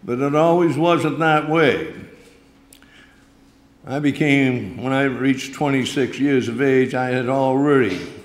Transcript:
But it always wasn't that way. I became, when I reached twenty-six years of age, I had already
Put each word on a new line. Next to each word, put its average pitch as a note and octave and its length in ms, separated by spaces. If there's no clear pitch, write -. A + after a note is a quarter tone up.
But B2 180
it C#3+ 140
always E3 440
wasn't D#3 400
that D3+ 320
way. C#3+ 440
I C3+ 120
became, C3+ 840
when C3 120
I C#3 80
reached C3 500
twenty-six C3+ 680
years C3 300
of A#2 140
age, C3 320
I B2+ 160
had B2 180
already C3 720